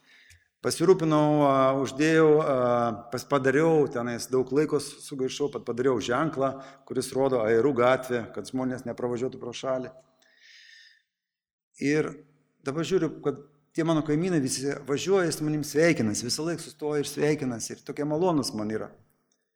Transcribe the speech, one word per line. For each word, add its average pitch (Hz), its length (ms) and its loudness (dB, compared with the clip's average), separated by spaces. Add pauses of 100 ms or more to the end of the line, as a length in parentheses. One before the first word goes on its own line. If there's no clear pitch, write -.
(640)
Pasirūpinau, 151 800 4
a, 135 80 4 (240)
uždėjau, 156 500 4 (120)
a, 143 180 0 (540)
pas-, 123 180 -6
padariau, 143 560 4
tenais 120 400 -6
daug 127 240 0
laiko 147 320 2
su-, - 240 -14
sugaišau, 131 460 -4
pat-, 113 100 -8
padariau 123 400 0
ženklą, 131 480 -2 (380)
kuris - 260 -4
rodo 127 320 2
Ajerų 117 320 4
gatvę, 123 460 2 (100)
kad 101 160 -12
žmonės 127 380 -6
nepravažiuotų 123 500 -6
pro 120 160 -12
šalį. 131 400 -6 (1800)
Ir 147 320 0 (540)
dabar 147 220 -4
žiūriu, 165 260 0 (100)
kad 147 200 -4 (320)
tie 165 80 -2
mano 160 240 2
kaimynai 165 320 0
visi 131 320 -2 (160)
važiuoja, 165 440 0
su 151 120 -6
manim 151 200 -2
sveikinasi, 139 600 2
visą 135 220 -4
laiką 165 160 -6
sustoja 147 400 -4
ir 143 60 -6
sveikinasi. 131 680 -2
Ir - 80 -20
tokie 143 240 -6
malonūs 151 480 0
man 107 160 -4
yra. 104 160 -6 (680)